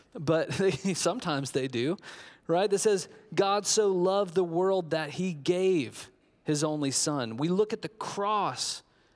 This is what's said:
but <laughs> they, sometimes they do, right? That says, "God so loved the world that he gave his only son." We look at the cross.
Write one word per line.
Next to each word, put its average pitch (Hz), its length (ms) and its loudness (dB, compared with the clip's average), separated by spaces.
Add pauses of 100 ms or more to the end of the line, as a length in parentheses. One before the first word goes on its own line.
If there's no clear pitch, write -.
(140)
but 160 360 0
<laughs> - 0 -
they, 190 200 2
sometimes 165 800 -2
they 135 160 -2
do, 135 300 -2 (500)
right? 180 240 2
That 196 80 2
says, 202 300 2 (260)
"God 196 320 2
so 214 220 4
loved 185 460 2
the 185 100 2
world 180 460 0
that 156 200 -2
he 180 220 -2
gave 165 760 0 (360)
his 151 180 0
only 151 300 0
son." 127 440 -2
We 147 120 0
look 208 240 2
at 220 100 -6
the 160 60 -8
cross. - 960 -4 (320)